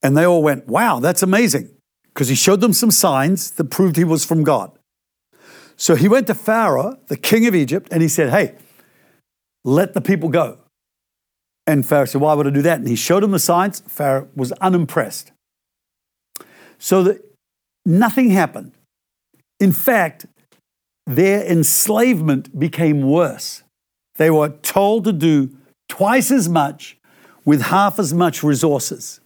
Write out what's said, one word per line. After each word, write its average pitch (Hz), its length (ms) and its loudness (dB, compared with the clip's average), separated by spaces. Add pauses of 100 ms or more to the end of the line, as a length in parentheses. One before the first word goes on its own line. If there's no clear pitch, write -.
And 143 140 0
they 165 100 4
all 175 160 4
went, 143 260 -2
"Wow, 156 340 0
that's 165 200 0
amazing," 285 480 0 (440)
'cause 127 160 -4
he 135 60 0
showed 185 260 2
them 226 100 2
some 220 200 0
signs 156 600 0
that 185 140 -4
proved 170 320 0
he 175 80 2
was 160 180 0
from 160 220 0
God. 117 260 0 (1040)
So - 200 0
he 147 120 2
went 240 200 2
to 226 60 -2
Pharaoh, 214 640 -2 (100)
the 143 100 -8
king 226 280 2
of 233 80 0
Egypt, 156 380 -2
and 170 100 0
he 165 60 2
said, 151 220 0
"Hey, 117 260 0 (1080)
let 175 300 0
the 180 80 -4
people 165 280 -2
go." 143 300 -2 (1080)
And 143 180 0
Pharaoh 143 200 2
said, 139 160 -4
"Why 151 120 2
would 147 140 0
I 139 40 -2
do 139 100 0
that?" 160 180 0
And 196 80 -6
he 120 80 -2
showed 185 280 0
him 208 80 0
the 180 80 0
signs. 180 480 -2
Pharaoh 135 480 -4
was 127 180 -6
unimpressed. 170 800 -4 (1500)
So 185 240 2
that 190 220 -2 (600)
nothing 220 440 2
happened. 165 420 0 (880)
In 196 140 2
fact, 196 540 -2 (800)
their 190 360 2
enslavement 170 1120 0
became 151 440 -2
worse. 147 640 -2 (520)
They 160 140 2
were 151 200 2
told 196 540 0
to 208 100 0
do 151 360 2 (400)
twice 226 420 0
as 233 160 2
much 151 500 -4 (460)
with 143 200 4
half 190 360 0
as 156 140 -2
much 170 300 0
resources. 147 840 -2